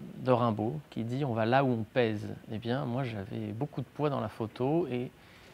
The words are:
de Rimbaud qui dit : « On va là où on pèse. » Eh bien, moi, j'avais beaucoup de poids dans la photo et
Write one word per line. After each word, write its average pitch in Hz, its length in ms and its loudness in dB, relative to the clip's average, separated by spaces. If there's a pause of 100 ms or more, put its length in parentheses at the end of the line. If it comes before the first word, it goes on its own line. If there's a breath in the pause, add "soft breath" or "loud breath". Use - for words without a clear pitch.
(200)
de 127 120 4
Rimbaud 117 560 4
qui 117 160 -4
dit : « 123 220 -2
On 120 80 0
va 110 100 2
là 127 200 6
où 135 60 4
on 117 120 0
pèse. » 107 440 0 (240)
Eh 113 60 -6
bien, 120 300 -2
moi, 127 180 -2
j'avais 110 480 -6
beaucoup 135 300 -6
de - 40 -8
poids 147 220 -2
dans 131 120 0
la 110 100 -4
photo 139 560 -2
et 123 240 -4 (440 loud breath)